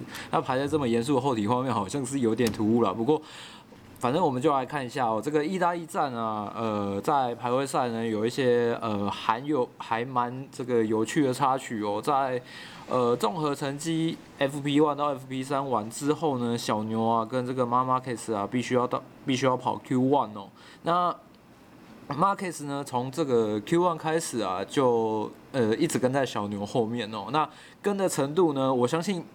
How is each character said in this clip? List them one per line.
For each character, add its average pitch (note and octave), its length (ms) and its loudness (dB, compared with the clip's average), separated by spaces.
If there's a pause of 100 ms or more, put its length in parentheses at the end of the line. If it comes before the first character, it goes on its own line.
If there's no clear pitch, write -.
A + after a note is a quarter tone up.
(320)
那 D#3+ 100 0
排 C3 180 -2
在 C#3+ 100 -2
这 D3+ 100 0
么 C#3 80 -2
严 A#2 160 2
肃 C#3 120 0
的 B2 60 4
后 C3+ 140 0
庭 G#2 140 0
画 B2 140 0
面， C3 100 -2
好 G#2 160 0
像 C#3 160 -4
是 C#3 160 -4
有 A2+ 140 4
点 A#2 180 2
突 G#2+ 140 -2
兀 A#2 160 4
啦。 G2 100 2
不 A2+ 120 -2
过， D3+ 160 2 (760)
反 B2 140 0
正 F3 100 2
我 D#3 80 2
们 B2+ 100 -2
就 D3 120 4
来 C3+ 120 2
看 C#3 200 -6
一 A#2+ 40 -8
下 B2+ 180 0
哦， A2 180 2
这 C#3 40 -2
个 D3+ 160 2
意 F#3 140 -2
大 F3 140 2
利 E3+ 120 -6
站 D#3 300 -2
啊， A2 400 -4
呃， G#2 460 -2
在 C3 340 2
排 A#2+ 160 -4
位 C3+ 160 2
赛 C3 220 0
呢 A2+ 180 -2
有 G#2+ 180 0
一 A#2 60 2
些， A#2+ 500 2
呃， G2+ 300 0
含 A2+ 340 -2
有， C#3+ 240 0 (100)
还 A#2 260 -2
蛮 B2+ 480 -2
这 C3 120 -8
个 A#2+ 200 4
有 A2 200 2
趣 C#3+ 200 2
的 B2+ 100 2
插 C3+ 240 2
曲 A2 240 -6
哦。 G#2 180 -2
在， C3+ 400 0 (480)
呃， B2 280 2
综 - 200 0
合 D3+ 180 0
成 C#3 240 -6
绩 D#3+ 380 -2 (220)
F C#3+ 220 0
P C#3+ 200 2
one D3+ 140 4
到 D3 200 0
F C3 120 -12
P C3 160 -6
三 C#3 260 -2
完 A2+ 220 -2
之 C#3+ 220 -2
后 D3 260 0
呢， A#2+ 180 0
小 A2 280 -2
牛 A2 180 0
啊 A2+ 220 4
跟 B2+ 220 -4
这 B2+ 80 -4
个 B2+ 100 2
马 A#2+ 180 2
马 B2+ 160 2
克 B2+ 160 -6
斯 A2+ 200 -4
啊 G2+ 120 0
必 B2 140 -2
须 - 140 -2
要 B2 120 4
到， B2+ 160 -2 (220)
必 C3 100 0
须 B2+ 120 2
要 B2+ 100 4
跑 G#2+ 220 -2
Q C3 200 0
one C3 360 2
哦。 G2+ 160 -14 (320)
那 F3 340 2 (920)
Marquez F3+ 560 0
呢， C#3+ 220 -4
从 B2+ 240 -2
这 E3 140 0
个 A2+ 380 2
Q E3+ 180 2
one F3 160 2
开 D#3+ 240 0
始 B2+ 200 -4
啊， F#2+ 220 -2
就， A2+ 680 2 (220)
呃， A2+ 240 2
一 D3 100 2
直 D3+ 120 0
跟 B2 140 2
在 C3+ 120 2
小 G#2+ 240 -4
牛 G2+ 180 -6
后 A#2+ 180 0
面 A2 280 -4
哦。 G2+ 200 -8
那 D3+ 160 2 (320)
跟 G3+ 160 -2
的 F#3+ 100 0
程 D3 280 0
度 E3+ 180 4
呢， C3+ 200 2
我 B2 140 4
相 D#3+ 160 0
信 F3 220 -2 (100)